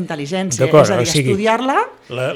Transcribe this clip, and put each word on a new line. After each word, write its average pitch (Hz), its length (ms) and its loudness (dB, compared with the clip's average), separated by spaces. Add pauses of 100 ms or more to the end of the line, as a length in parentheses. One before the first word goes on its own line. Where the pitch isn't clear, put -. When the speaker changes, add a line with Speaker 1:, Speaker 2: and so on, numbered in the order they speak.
Speaker 1:
intel·ligència. 165 580 -6
Speaker 2:
D'acord, 143 240 6
Speaker 1:
És 196 80 0
a - 80 2
dir, - 60 0
Speaker 2:
o - 80 0
sigui, 135 180 2
Speaker 1:
estudiar-la. 233 460 0 (340)
Speaker 2:
la, 127 220 -4